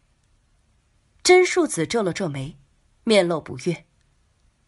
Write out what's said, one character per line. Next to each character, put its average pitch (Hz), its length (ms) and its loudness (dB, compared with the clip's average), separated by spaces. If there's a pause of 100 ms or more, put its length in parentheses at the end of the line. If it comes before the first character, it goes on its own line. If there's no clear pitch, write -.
(1200)
甄 370 240 6
树 359 220 -2
子 160 180 -4
皱 233 160 -2
了 175 100 -2
皱 185 160 -6
眉， 139 300 -10 (460)
面 202 220 4
露 165 140 -2
不 - 180 -14
悦。 - 280 -6 (800)